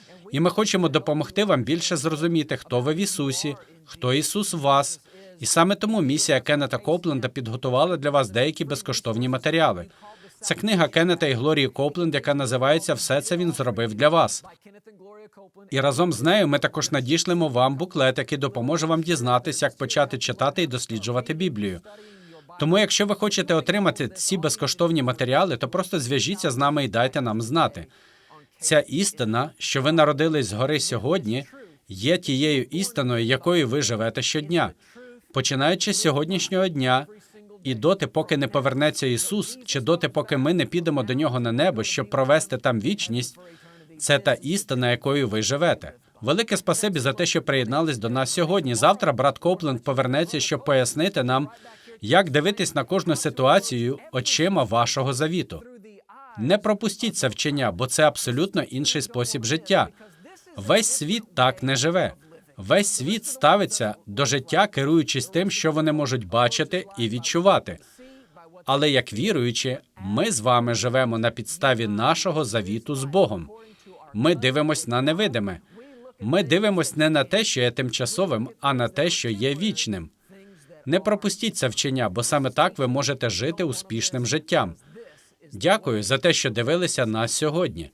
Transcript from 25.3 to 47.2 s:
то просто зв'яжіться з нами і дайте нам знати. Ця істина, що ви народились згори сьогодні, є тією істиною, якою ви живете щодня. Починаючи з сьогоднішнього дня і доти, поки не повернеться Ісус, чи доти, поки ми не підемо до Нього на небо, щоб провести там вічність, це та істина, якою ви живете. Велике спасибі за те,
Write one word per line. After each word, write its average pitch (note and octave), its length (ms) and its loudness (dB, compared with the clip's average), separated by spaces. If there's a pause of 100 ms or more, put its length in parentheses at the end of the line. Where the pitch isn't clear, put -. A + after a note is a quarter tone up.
то C3+ 100 -4
просто F3+ 320 -4
зв'яжіться C#3 520 -2
з A#2 60 -4
нами C#3+ 280 2
і - 20 -2
дайте B2+ 340 0
нам A2+ 200 -2
знати. A2+ 440 -2 (760)
Ця D#3 200 2
істина, C3 760 -2
що - 240 -2
ви D3 100 2
народились D3+ 560 2
згори C3 320 -2
сьогодні, C3 640 -2 (420)
є A2 300 0
тією C#3+ 460 0
істиною, B2+ 640 -2
якою D#3 420 2
ви C3 140 0
живете A2+ 400 -2
щодня. D3+ 500 -2 (640)
Починаючи C#3+ 600 0
з - 80 -2
сьогоднішнього E3+ 640 0
дня C3+ 400 0 (560)
і C3 120 -2
доти, D3+ 320 2
поки D#3 300 -2
не C#3 100 0
повернеться C#3 600 0
Ісус, B2+ 580 -2
чи C#3 160 -4
доти, D#3+ 280 0
поки C#3+ 280 -2
ми C#3+ 160 2
не D#3+ 120 2
підемо D#3+ 380 0
до B2+ 100 -2
Нього C3 260 0
на A#2 120 0
небо, B2+ 320 0
щоб - 260 -4
провести C#3 480 2
там A#2+ 220 0
вічність, C3 600 -4 (600)
це C#3+ 200 2
та C3+ 140 2
істина, B2+ 580 -2
якою C#3 360 0
ви G#2+ 140 -2
живете. C#3 520 -2 (280)
Велике F#3 360 0
спасибі F3+ 420 -2
за C3 140 0
те, F3 120 -2